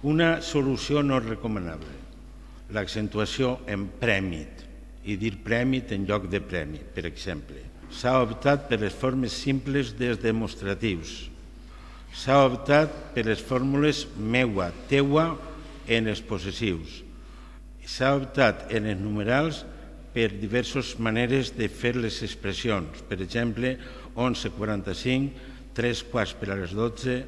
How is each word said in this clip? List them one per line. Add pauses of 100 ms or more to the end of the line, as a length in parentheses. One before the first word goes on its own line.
Una
solució
no
recomanable, (800)
l'accentuació (100)
en (160)
prèmit (420)
i
dir (100)
prèmit
en
lloc
de
premi,
per
exemple. (320)
S'ha
optat
per
les
formes
simples
dels
demostratius. (800)
S'ha (100)
optat
per
les
fórmules (100)
meua, (180)
teua (500)
en
els
possessius. (800)
S'ha
optat (100)
en
els
numerals (500)
per
diverses
maneres
de
fer
les (100)
expressions,
per
exemple, (420)
onze
quaranta-cinc, (400)
tres
quarts
per
a
les
dotze